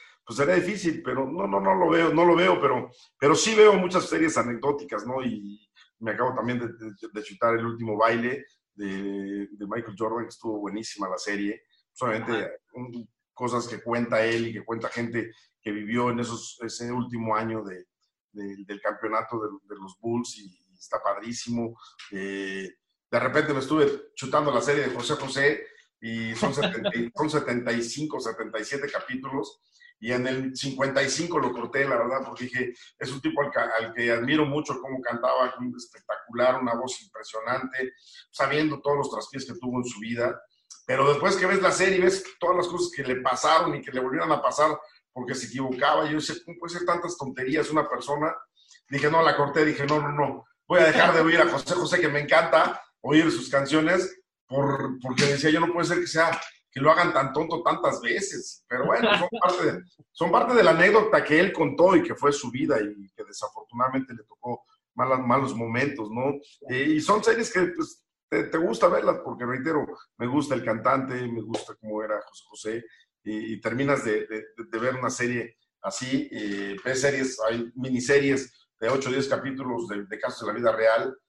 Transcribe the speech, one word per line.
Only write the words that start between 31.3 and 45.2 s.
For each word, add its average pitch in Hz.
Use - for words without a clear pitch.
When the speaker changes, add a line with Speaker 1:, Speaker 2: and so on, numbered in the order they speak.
Speaker 1:
lo 127
corté, 120
la 127
verdad, 127
porque 120
dije, 127
es 143
un 135
tipo 156
al 139
ca-, 117
al 113
que 120
admiro 143
mucho 139
cómo 131
cantaba, 123
espectacular, -
una 117
voz 127
impresionante, 127
sabiendo 143
todos 143
los -
traspiés 117
que 117
tuvo 123
en 123
su 123
vida. 120
Pero 131
después 160
que 185
ves 190
la 185
serie, 185
ves 180
todas 180
las 175
cosas 180
que 143
le 127
pasaron 151
y 139
que 147
le 131
volvieron 156
a 139
pasar 147
porque 123